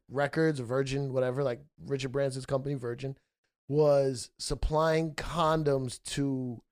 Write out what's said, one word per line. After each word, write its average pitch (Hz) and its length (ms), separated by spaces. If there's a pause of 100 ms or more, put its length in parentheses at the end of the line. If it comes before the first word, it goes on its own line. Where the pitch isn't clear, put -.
(100)
Records, 143 500
Virgin, 135 520
whatever, 127 300
like 123 180 (240)
Richard 135 280
Branson's 135 340
company, 139 280
Virgin, 123 420 (520)
was 139 720
supplying 160 760
condoms 151 920
to 131 680